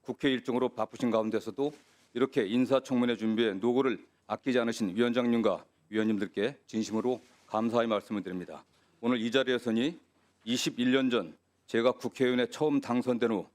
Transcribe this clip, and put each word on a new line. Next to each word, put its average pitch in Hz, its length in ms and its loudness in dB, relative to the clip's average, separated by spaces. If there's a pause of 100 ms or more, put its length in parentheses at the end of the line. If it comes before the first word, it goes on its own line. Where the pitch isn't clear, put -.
국회 131 320 -4
일정으로 123 380 -2
바쁘신 113 400 -4
가운데서도 110 600 -2 (440)
이렇게 127 320 0
인사청문회 123 720 0
준비에 110 340 2
노고를 120 500 0 (240)
아끼지 123 320 -2
않으신 113 380 -2
위원장님과 117 680 2 (240)
위원님들께 107 760 -2
진심으로 110 540 -2 (260)
감사의 117 420 0
말씀을 104 340 -2
드립니다. 90 420 -10 (380)
오늘 120 180 0
이 117 100 -2
자리에 127 280 2
서니 120 420 -2 (440)
이십일 123 480 -2
년 131 180 2
전 98 260 -2 (300)
제가 117 260 4
국회의원에 123 540 2
처음 143 340 0
당선된 120 500 0
후 95 240 0